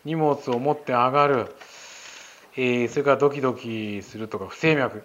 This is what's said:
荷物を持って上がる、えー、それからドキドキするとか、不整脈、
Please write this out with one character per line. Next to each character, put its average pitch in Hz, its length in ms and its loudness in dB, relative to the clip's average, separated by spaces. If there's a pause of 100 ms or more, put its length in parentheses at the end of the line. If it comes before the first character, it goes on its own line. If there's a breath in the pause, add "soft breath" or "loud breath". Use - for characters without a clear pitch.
荷 156 120 -4
物 147 340 0
を 120 80 0
持 143 140 0
っ 147 60 -4
て - 140 -6
上 123 180 4
が 143 160 4
る、 127 280 0 (1040 loud breath)
え 123 280 0
ー、 117 40 0
そ 120 100 -6
れ 143 40 2
か 139 100 4
ら 135 40 6
ド 143 140 4
キ 143 100 -4
ド 131 120 0
キ 107 500 -8
す - 140 -18
る 110 120 -10
と 104 100 -8
か、 95 80 -10
不 - 100 -14
整 160 200 2
脈、 113 280 -2